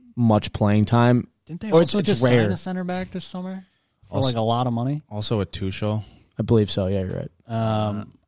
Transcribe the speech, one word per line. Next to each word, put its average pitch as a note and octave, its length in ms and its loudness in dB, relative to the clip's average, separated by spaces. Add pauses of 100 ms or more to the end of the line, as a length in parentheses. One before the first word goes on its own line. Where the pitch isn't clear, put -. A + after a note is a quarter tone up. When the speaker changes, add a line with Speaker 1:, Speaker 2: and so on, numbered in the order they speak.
(160)
Speaker 1:
much A2+ 380 2
playing G#2 320 2
time. A#2+ 440 4 (180)
Speaker 2:
Didn't D#3+ 140 -12
they G#3+ 100 -8
Speaker 1:
Or E3 100 6
it's, F3 140 0
Speaker 2:
also G#3 40 0
Speaker 1:
it's F3 100 -2
Speaker 2:
just D3 140 0
Speaker 1:
rare. B2 200 4
Speaker 2:
sign G2+ 80 0
a - 60 -2
center F#3 260 -8
back F#3 260 -6
this F3+ 160 -10
summer F#3 400 -12 (420)
for, - 100 -8
Speaker 3:
Also, C3+ 100 0
Speaker 2:
like, B2 80 -2
a A2+ 60 -2
lot A#2 260 0
of A#2+ 60 -2
money? C3+ 360 -2
Speaker 3:
also G#2+ 300 -2
with F#2+ 120 -4
Tuchel. G#2+ 520 -4 (340)
Speaker 1:
I A#2 60 -2
believe G#2+ 260 4
so. G2 180 -2
Yeah, G2 180 -2
you're F#2 100 -8
right. F2 160 -8 (160)
Speaker 2:
Um, A2 680 -4 (140)